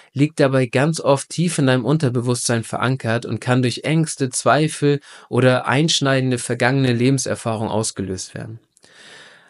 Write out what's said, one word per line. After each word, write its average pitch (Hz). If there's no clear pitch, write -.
liegt 147
dabei 131
ganz 147
oft 135
tief 165
in 143
deinem 127
Unterbewusstsein 123
verankert 117
und 113
kann 123
durch 120
Ängste, 156
Zweifel 143
oder 123
einschneidende 131
vergangene 127
Lebenserfahrung 117
ausgelöst 98
werden. 113